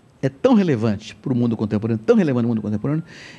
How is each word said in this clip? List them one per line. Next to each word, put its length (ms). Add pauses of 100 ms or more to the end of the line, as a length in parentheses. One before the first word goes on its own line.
(200)
é 80
tão 260
relevante 600
para 180
o 40
mundo 200
contemporâneo, 480
tão 120
relevante 260
no 60
mundo 120
contemporâneo, 440 (340)